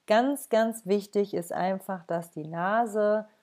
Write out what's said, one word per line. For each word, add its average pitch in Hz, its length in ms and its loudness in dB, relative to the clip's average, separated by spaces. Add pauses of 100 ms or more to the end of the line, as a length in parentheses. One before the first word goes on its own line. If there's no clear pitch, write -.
ganz, 262 440 2
ganz 226 340 0
wichtig 202 480 0
ist 170 200 -4
einfach, 190 520 -4
dass 170 260 -4
die 156 160 -10
Nase 208 800 0 (160)